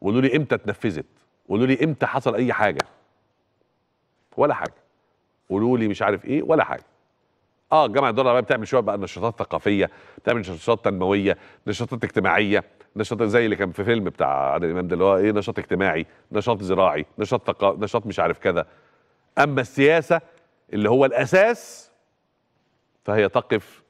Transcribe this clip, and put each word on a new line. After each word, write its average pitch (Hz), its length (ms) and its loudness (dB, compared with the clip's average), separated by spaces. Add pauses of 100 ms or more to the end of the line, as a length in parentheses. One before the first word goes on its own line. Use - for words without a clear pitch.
قولوا 113 200 0
لي 131 140 2
إمتى 143 200 0
اتنفذت؟ 98 500 -6 (440)
قولوا 113 180 0
لي 131 160 2
إمتى 156 220 -2
حصل 127 300 -2
أي 120 180 0
حاجة؟ 95 280 0 (1600)
ولا 143 160 2
حاجة. - 200 -8 (760)
قولوا 113 280 0
لي 113 100 0
مش 101 140 -4
عارف 101 240 -2
إيه، 143 180 -4
ولا 156 200 2
حاجة. - 200 -8 (880)
آه، 156 140 4
الجامعة 123 240 2
الدول 123 160 0
العربية 123 200 2
بتعمل 113 220 -2
شوية 127 140 2
بقى 104 160 -2
نشاطات 95 420 -6
ثقافية، 95 500 0 (280)
بتعمل 117 220 0
نشاطات 98 460 -4
تنموية، 98 520 0 (300)
نشاطات 117 360 -6
اجتماعية، 98 600 0 (320)
نشاط 107 280 -4
زي 113 220 2
اللي 104 100 0
كان 92 160 -4
في 98 120 -6
فيلم 113 200 0
بتاع 67 480 -2
عادل 85 180 -2
إمام 90 180 -4
ده 85 60 -4
اللي 90 120 0
هو 98 120 4
إيه، 104 140 2
نشاط 104 280 -4
اجتماعي، 92 460 -2 (260)
نشاط 104 300 -2
زراعي، 90 440 0 (120)
نشاط 104 340 -4
ثقا-، 95 280 0
نشاط 107 260 -4
مش 98 140 -8
عارف 82 200 0
كذا. 85 280 -2 (720)
أما 135 240 2
السياسة 156 600 2 (520)
اللي 104 160 0
هو 135 160 6
الأساس 185 840 0 (1120)
فهي 104 260 0
تقف - 600 -4